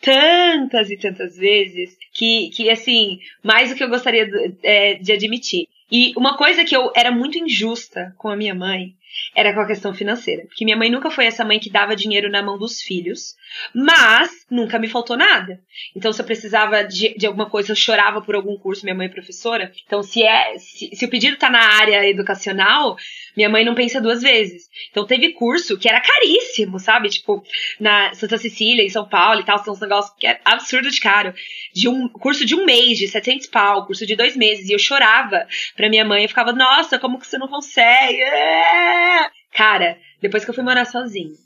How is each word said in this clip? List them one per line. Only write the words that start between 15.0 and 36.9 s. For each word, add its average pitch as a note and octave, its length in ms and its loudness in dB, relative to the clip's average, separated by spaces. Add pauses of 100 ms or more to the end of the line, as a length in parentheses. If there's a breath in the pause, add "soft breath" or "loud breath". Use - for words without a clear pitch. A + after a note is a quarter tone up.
nada. A#3 440 0 (340 loud breath)
Então, F#3+ 180 -2
se F3 80 -8
eu E3+ 60 -8
precisava G#3+ 560 0
de, G3 340 -4
de G#3+ 100 -2
alguma G3+ 220 -4
coisa, G#3 240 -4
eu G#3 40 -2
chorava G#3 460 2
por G#3 120 -4
algum G3+ 220 -4
curso, G3 280 -8
minha F#3 100 -6
mãe F#3 120 -6
é F#3 40 -8
professora. F#3+ 640 -8 (140)
Então, G#3 160 -4
se, G#3 200 -2
é, A3 360 2
se, - 360 -16
se B3 100 -4
o A#3+ 40 -4
pedido B3 280 0
tá C4 140 2
na A#3+ 100 4
área G#3+ 480 4
educacional, G3 880 0 (400 loud breath)
minha G#3 120 2
mãe A3 160 4
não A#3 100 0
pensa B3 260 -2
duas A#3 220 0
vezes. A3 460 0 (220 loud breath)
Então, G#3 160 -4
teve C4 240 2
curso A#3+ 480 -2
que G#3 100 2
era A3+ 120 4
caríssimo, D4 760 2
sabe? A3 300 2
Tipo, G3+ 340 -4 (380 loud breath)
na G#3 340 2
Santa A3 240 -4
Cecília, A3 460 0
em G3 60 -2
São G#3 180 -6
Paulo G3+ 320 2
e - 40 -6
tal, G#3 180 0
são G#3 120 -8
uns F#3+ 60 -14
negócios G#3 380 -2
que A3+ 80 -4
é - 180 0
absurdo B3+ 460 0
de C4+ 100 -2
caro. G3 340 0 (400 loud breath)
De G3+ 140 0
um B3 200 -2
curso C#4+ 360 -4
de A#3 100 0
um F#4 100 0
mês, B3 340 4
de G3 100 -4
setecentos B3 380 -4
pau, G3+ 400 2
curso G3+ 200 -8
de G#3+ 100 -2
dois B3+ 200 0
meses. G#3 320 0
E G3+ 40 2
eu G#3 60 2
chorava A3+ 680 2 (300 loud breath)
pra G#3 120 0
minha A3 160 4
mãe, G#3 180 0
eu G#3+ 60 -2
ficava, A#3 240 0
"Nossa, C4 460 4